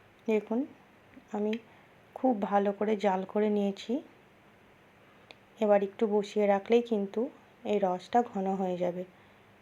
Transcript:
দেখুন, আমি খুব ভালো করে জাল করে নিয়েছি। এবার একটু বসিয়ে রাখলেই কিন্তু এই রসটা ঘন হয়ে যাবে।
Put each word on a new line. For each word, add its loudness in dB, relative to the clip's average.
দেখুন, 0
আমি -2
খুব 2
ভালো 2
করে -2
জাল 0
করে 0
নিয়েছি। -2
এবার 6
একটু -4
বসিয়ে 0
রাখলেই 2
কিন্তু -4
এই -2
রসটা 0
ঘন -6
হয়ে -2
যাবে। -4